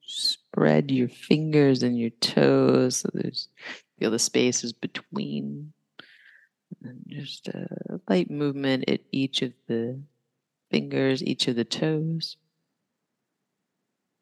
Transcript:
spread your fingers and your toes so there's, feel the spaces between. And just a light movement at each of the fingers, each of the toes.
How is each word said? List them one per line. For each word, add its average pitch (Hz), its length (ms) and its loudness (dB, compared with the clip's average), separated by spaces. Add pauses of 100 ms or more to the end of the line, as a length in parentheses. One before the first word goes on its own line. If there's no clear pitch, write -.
spread - 880 2
your 127 180 2
fingers 147 760 2
and 123 160 0
your 117 120 -2
toes 131 840 4
so - 180 -2
there's, - 340 -6 (500)
feel 107 120 0
the 113 80 0
spaces 120 540 0
between. 143 1000 -8 (1120)
And - 240 -16
just - 420 -14
a - 600 -10
light 185 220 2
movement 139 580 0
at - 120 2 (100)
each 135 300 -2
of 123 120 -4 (160)
the 120 320 -2 (680)
fingers, 135 520 0
each 135 260 0
of 123 80 0
the 117 80 2
toes. 156 720 -2 (1900)